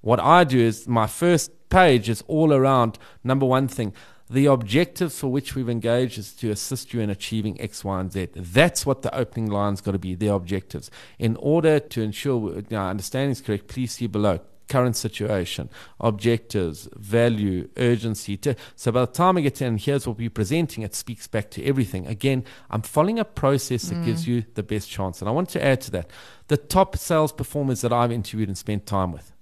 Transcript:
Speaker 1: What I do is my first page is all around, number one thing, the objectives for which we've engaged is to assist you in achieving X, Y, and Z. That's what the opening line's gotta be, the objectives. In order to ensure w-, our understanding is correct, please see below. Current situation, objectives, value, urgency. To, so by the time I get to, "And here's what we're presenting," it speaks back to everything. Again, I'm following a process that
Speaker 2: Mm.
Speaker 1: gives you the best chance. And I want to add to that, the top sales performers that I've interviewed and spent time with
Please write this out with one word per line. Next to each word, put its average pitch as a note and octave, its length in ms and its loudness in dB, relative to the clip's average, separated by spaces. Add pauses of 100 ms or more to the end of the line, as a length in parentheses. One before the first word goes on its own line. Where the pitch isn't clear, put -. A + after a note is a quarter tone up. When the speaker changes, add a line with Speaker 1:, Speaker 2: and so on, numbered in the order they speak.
Speaker 1:
What A2 180 2
I D#3+ 240 6
do B2+ 160 4
is A2+ 300 2
my A2+ 180 2
first E3+ 440 0 (180)
page C#3 400 6
is A2 180 -2
all D#3 260 4
around, C3 460 4 (240)
number C3+ 220 2
one C3 240 2
thing, G#2+ 240 -4 (360)
the C3+ 180 2
objectives C#3 720 2
for C#3 100 -4
which C3+ 260 -4
we've B2 140 -2
engaged A#2 500 0
is - 140 -12
to A2+ 180 -4
assist - 420 -6
you A#2+ 60 -2
in G#2+ 100 0
achieving G#2 520 -4
X, - 240 -10
Y, F#2+ 160 -2
and F#2 100 -6
Z. F#2 240 -4
That's A#2 500 2
what C3+ 180 0
the - 120 -4
opening A2+ 340 -4
line's G2+ 300 0
gotta G2 200 -2
be, F#2 160 -6
the G#2+ 120 -2
objectives. F#2 640 -4 (260)
In A2+ 200 0
order D#3 420 4
to B2 220 -6
ensure A2 480 -2
w-, G2 280 -6
our F#2+ 120 -2
understanding B2+ 420 -4
is A#2 80 -4
correct, - 300 -4
please B2+ 240 -6
see B2 140 -6
below. G2+ 340 0 (260)
Current B2+ 280 2
situation, G#2 760 -4 (300)
objectives, G#2+ 960 -2
value, G#2 840 0
urgency. A2+ 600 0
To, C#3 180 -2 (200)
so - 160 -2
by B2 100 2
the B2 100 0
time F3+ 260 4
I E3 40 2
get C#3+ 140 0
to, C3+ 100 -4
"And A2+ 140 0
here's C#3 280 -2
what G#2+ 100 -6
we're A#2 120 -4
presenting," C#3 540 -2
it G#2+ 120 -10
speaks - 320 -12
back G#2+ 240 -6
to - 120 -10
everything. A#2+ 440 -2
Again, B2+ 360 -2 (260)
I'm A2 120 -4
following G3 380 0
a G#3 60 -2
process - 640 -2
that E3+ 100 -4
Speaker 2:
Mm. E3 60 -4
Speaker 1:
gives A2+ 220 -2
you A#2+ 180 -2 (100)
the G#2 80 -6
best G#2+ 260 -6
chance. F#2+ 320 -6
And G2 80 -4
I - 20 -2
want F3 180 -2
to - 140 -4
add C3+ 180 2
to - 100 -12
that, F2 180 -6 (380)
the D3 100 2
top F#3+ 400 2
sales D#3 360 0
performers C#3 480 -2
that A#2+ 120 0
I've A#2+ 180 2
interviewed A2 380 -4
and F#2 80 -6
spent G#2 280 -6
time F#2+ 260 0
with D2+ 200 -14 (100)